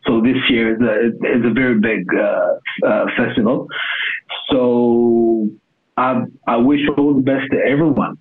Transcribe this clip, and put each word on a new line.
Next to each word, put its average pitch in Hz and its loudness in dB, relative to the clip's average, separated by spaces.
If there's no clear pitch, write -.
So 117 2
this 127 2
year 113 2
is 113 -4
a, 117 0
is 113 0
a 117 0
very 123 2
big, 104 0
uh, - -2
uh, - 0
festival. 117 -2
So 117 2
I, 127 0
I 117 0
wish 139 2
all 143 2
the 135 2
best 135 0
to 139 0
everyone, 131 0